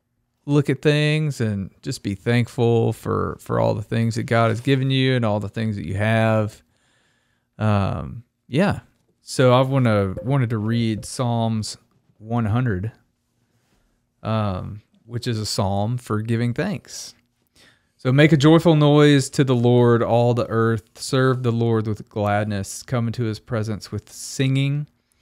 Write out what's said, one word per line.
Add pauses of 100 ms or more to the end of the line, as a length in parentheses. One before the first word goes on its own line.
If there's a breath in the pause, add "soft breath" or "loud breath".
(460)
look
at
things
and (120)
just
be
thankful
for,
for
all
the
things
that
God
has
given
you
and
all
the
things
that
you
have. (960)
Um, (240)
yeah. (420)
So
I
wanna,
wanted
to
read
Psalms (420)
one
hundred, (1300)
um, (220)
which
is
a
psalm
for
giving
thanks. (840 soft breath)
So,
"Make
a
joyful
noise
to
the
Lord,
all
the
earth. (120)
Serve
the
Lord
with
gladness.
Come
into
his
presence
with
singing. (360)